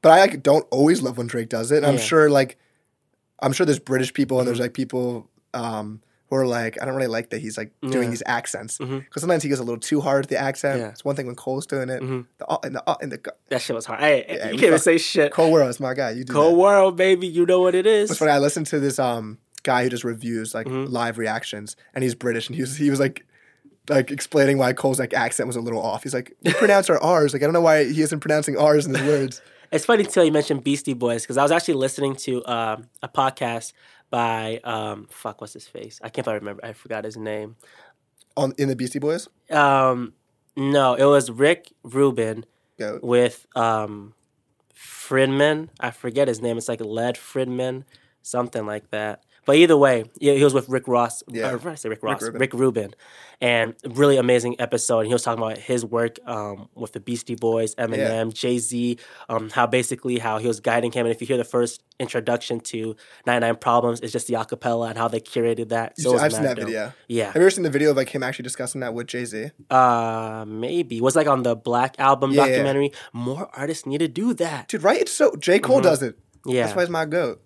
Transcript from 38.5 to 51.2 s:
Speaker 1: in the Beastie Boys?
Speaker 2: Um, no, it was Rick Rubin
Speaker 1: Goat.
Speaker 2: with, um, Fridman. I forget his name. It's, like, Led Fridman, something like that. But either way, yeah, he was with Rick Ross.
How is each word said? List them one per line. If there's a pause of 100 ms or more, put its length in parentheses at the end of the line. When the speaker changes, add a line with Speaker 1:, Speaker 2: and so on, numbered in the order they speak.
Speaker 1:
in
the
Beastie
Boys? (200)
Speaker 2:
Um, (420)
no,
it
was
Rick (140)
Rubin (340)
Speaker 1:
Goat.
Speaker 2:
with,
um, (600)
Fridman. (100)
I
forget
his
name.
It's,
like,
Led
Fridman, (380)
something
like
that. (240)
But
either
way, (160)
yeah,
he
was
with
Rick
Ross.